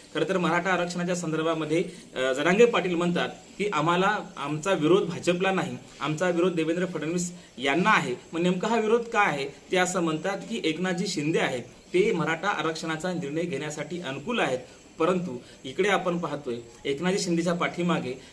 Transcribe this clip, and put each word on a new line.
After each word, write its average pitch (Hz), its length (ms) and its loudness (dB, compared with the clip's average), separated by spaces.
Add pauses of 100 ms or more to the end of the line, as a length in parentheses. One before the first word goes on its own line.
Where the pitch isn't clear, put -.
(140)
खरं 156 140 0
तर 185 100 0
मराठा 175 320 2
आरक्षणाच्या 175 460 0
संदर्भामध्ये, 156 680 0 (320)
अ, 131 160 2
जरांगे 175 320 6
पाटील 180 300 4
म्हणतात 170 340 0 (300)
की 185 140 0
"आम्हाला, 180 460 2 (180)
आमचा 151 360 -2
विरोध 165 360 4
भाजपला 175 420 0
नाही, 147 260 -2 (240)
आमचा 156 280 0
विरोध 175 260 2
देवेंद्र 170 320 0
फडणवीस 175 460 -4 (260)
यांना 151 320 2
आहे." 143 240 2 (180)
मग 165 80 -2
नेमका 180 280 2
हा 226 120 2
विरोध 220 200 2
का 214 200 0
आहे? 147 280 0 (240)
ते 185 40 2
असं 180 240 2
म्हणतात 170 380 -2
की - 260 -8
एकनाथजी 175 420 -2
शिंदे 160 320 0
आहेत, 131 240 0 (320)
ते 202 180 4
मराठा 165 360 0
आरक्षणाचा 165 640 -2
निर्णय 156 300 -4
घेण्यासाठी 151 580 -6
अनुकूल 180 400 -4
आहेत, 135 180 0 (400)
परंतु 170 400 2 (260)
इकडे 185 240 0
आपण 175 300 2
पाहतोय 143 380 -4 (280)
एकनाथजी 165 340 0
शिंदेच्या 170 360 0
पाठीमागे 151 640 -2 (120)